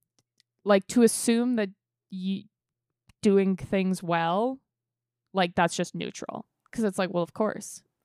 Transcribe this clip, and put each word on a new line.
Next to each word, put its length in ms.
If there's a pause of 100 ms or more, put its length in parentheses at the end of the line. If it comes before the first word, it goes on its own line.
(640)
like, 240
to 140
assume 540
that 140 (420)
you 320 (800)
doing 340
things 480
well, 560 (720)
like, 220
that's 220
just 180
neutral. 500 (260)
'Cause 120
it's 160
like, 140
well, 100
of 100
course. 480 (240)